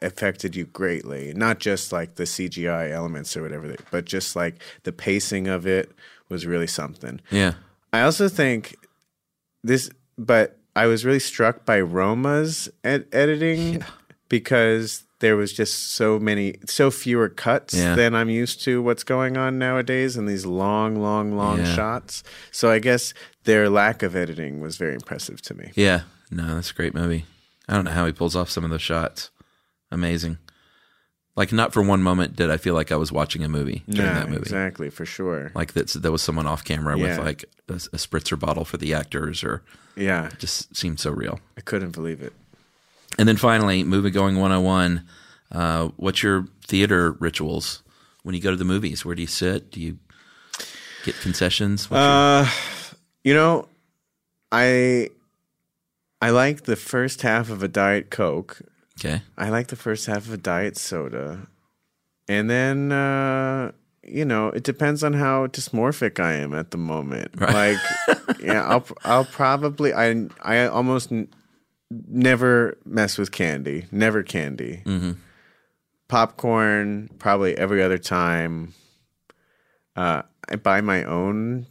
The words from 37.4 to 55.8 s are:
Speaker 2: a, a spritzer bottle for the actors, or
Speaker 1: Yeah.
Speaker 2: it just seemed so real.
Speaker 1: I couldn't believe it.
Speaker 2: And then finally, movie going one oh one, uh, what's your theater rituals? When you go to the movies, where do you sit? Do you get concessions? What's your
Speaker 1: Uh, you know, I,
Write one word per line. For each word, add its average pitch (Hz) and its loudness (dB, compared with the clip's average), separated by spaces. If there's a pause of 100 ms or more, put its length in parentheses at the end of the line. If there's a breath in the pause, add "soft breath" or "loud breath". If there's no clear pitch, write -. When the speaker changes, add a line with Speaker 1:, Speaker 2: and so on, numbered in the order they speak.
Speaker 2:
a, 90 -8
a 87 -12
spritzer - -4
bottle 80 -2
for - -8
the 76 -4
actors, 76 -6
or - -6 (320 soft breath)
Speaker 1:
Yeah. 92 -2
Speaker 2:
it - -16
just - -8
seemed 82 -6
so 73 -4
real. - -6 (180)
Speaker 1:
I - -16
couldn't 95 -6
believe 82 -8
it. 62 -12 (840 soft breath)
Speaker 2:
And 110 6
then 107 6
finally, 107 4
movie 98 2
going 98 2
one 95 4
oh 92 4
one, 90 2 (480 loud breath)
uh, 82 0
what's 95 0
your 95 2 (180)
theater 95 4
rituals? 80 -4 (400 soft breath)
When 92 -6
you 87 -4
go 95 2
to 92 2
the 92 -2
movies, 92 0
where 87 -4
do 85 -6
you 82 -4
sit? - -2
Do - -14
you 82 -8 (1080 loud breath)
get - -4
concessions? 98 0
What's 135 4
your 143 6
Speaker 1:
Uh, 143 6 (760 loud breath)
you 135 6
know, 160 4 (840)
I, 123 4 (1120)